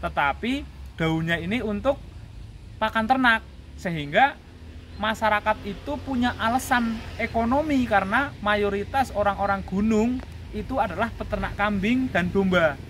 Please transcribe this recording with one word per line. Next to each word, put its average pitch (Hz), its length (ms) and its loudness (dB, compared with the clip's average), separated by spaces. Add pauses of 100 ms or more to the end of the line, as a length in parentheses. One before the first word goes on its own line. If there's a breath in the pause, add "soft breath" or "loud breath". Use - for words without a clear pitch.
Tetapi 170 600 -2 (360)
daunnya 160 400 2
ini 190 200 -2
untuk 214 400 -2 (800)
pakan 220 240 0
ternak, 240 380 4 (340)
sehingga 170 640 2 (560)
masyarakat 214 720 2
itu 277 320 -6 (100)
punya 247 320 0
alasan 233 560 2 (240)
ekonomi 247 640 2
karena 220 560 2
mayoritas 208 720 0
orang-orang 196 540 0
gunung 220 580 2 (320)
itu 262 240 -4
adalah 214 400 0
peternak 196 400 -4
kambing 214 540 2
dan 175 180 2
domba 180 480 4 (100)